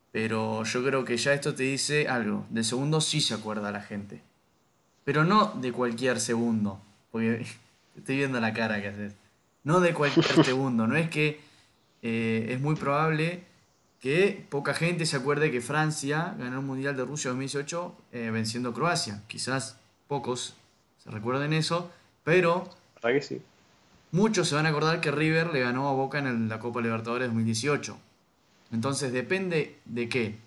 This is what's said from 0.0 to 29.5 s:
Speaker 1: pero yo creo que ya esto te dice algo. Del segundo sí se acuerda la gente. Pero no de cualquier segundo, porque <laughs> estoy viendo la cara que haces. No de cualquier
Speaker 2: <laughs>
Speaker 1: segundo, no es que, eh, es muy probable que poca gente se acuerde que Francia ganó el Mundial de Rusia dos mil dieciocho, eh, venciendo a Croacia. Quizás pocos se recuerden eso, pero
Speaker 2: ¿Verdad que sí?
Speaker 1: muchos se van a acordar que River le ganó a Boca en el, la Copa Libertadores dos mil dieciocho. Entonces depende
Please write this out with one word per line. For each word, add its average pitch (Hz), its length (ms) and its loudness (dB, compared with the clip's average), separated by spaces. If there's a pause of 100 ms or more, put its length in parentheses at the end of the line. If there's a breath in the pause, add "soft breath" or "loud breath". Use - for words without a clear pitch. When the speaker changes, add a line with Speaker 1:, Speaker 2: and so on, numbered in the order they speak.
Speaker 1:
pero 110 520 -2
yo 123 200 -2
creo 135 200 2
que 120 120 0
ya 135 180 2
esto 143 200 -2
te 131 100 -2
dice 139 440 0
algo. 104 420 -2
Del 113 140 -2
segundo 139 360 0
sí 151 200 0
se 117 140 0
acuerda 104 380 -4
la 101 80 -6
gente. 101 400 -10 (840)
Pero 143 200 2
no 202 360 4
de 127 120 -2
cualquier 120 480 0
segundo, 113 600 0 (320)
porque 117 340 0 (240)
<laughs> - 260 -20
estoy 135 200 -4
viendo 135 240 0
la 110 120 0
cara 110 280 -2
que 101 80 -6
haces. 101 260 -8 (500)
No 165 160 4
de 175 140 4
cualquier 147 320 4
Speaker 2:
<laughs> 160 180 8
Speaker 1:
segundo, 127 420 2
no 120 100 2
es 160 120 2
que, 151 320 0 (600 soft breath)
eh, 113 480 0
es 127 100 -4
muy 147 160 2
probable 156 680 0 (580)
que 185 500 2
poca 143 240 -2
gente 165 320 0
se 156 100 -2
acuerde 143 340 2
que 123 100 -2
Francia 151 800 -2
ganó 127 220 -6
el 139 60 -6
Mundial 135 300 -4
de 127 80 -2
Rusia 143 260 -6
dos 127 80 -2
mil 135 80 -4
dieciocho, 151 480 -6 (180)
eh, 117 200 -6
venciendo 113 380 -2
a 117 40 -6
Croacia. 127 540 -2
Quizás - 500 -6 (280)
pocos 127 480 -6 (480)
se - 80 -18
recuerden 127 420 -2
eso, 170 380 0 (340 soft breath)
pero 175 440 4 (280)
Speaker 2:
¿Verdad 123 220 2
que 143 40 0
sí? - 180 -8 (720)
Speaker 1:
muchos 185 360 2
se 143 80 -2
van 156 100 2
a 160 40 4
acordar 156 300 2
que 160 120 0
River 160 400 2
le 139 80 2
ganó 127 280 0
a 139 40 0
Boca 135 260 0
en 139 80 -2
el, 117 220 0
la 110 100 -4
Copa 120 220 -4
Libertadores 117 480 -2
dos 113 80 0
mil 113 80 2
dieciocho. 113 540 -2 (760)
Entonces 131 400 -2
depende 165 640 -2 (100)